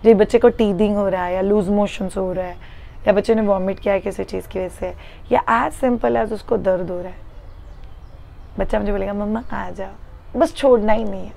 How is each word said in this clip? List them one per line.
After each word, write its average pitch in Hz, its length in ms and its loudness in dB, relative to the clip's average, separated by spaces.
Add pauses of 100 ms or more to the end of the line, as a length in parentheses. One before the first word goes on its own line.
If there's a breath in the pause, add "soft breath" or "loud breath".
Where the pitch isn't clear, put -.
जब 220 120 10
बच्चे 214 220 4
को 240 100 8
teething 208 460 2
हो 202 140 0
रहा 185 160 -2
है 180 100 -2
या 190 60 -2
loose 202 280 2
motions 202 480 0
हो 185 160 -2
रहा 185 120 -4
है 180 120 -12 (500 loud breath)
या 208 60 6
बच्चे 208 220 4
ने 220 60 2
vomit 196 380 0
किया 202 140 0
है 190 60 2
किसी 196 240 -4
चीज़ 185 240 -6
की 190 120 -6
वजह 185 100 -4
से, 185 240 -8 (380 loud breath)
या 233 380 2
as - 120 -8
simple 233 440 2
as 220 80 -6
उसको 220 240 -2
दर्द 180 320 0
हो 180 80 -6
रहा 180 120 -8
है, - 80 -14 (1400)
बच्चा 202 200 0
मुझे 208 120 -2
बोलेगा, 202 220 -2
"मम्मा 208 300 -2 (100)
आ 196 160 -6
जाओ," - 680 -10
बस 311 140 2
छोड़ना 220 400 6
ही 226 100 2
नहीं 196 220 -4
है। - 120 -14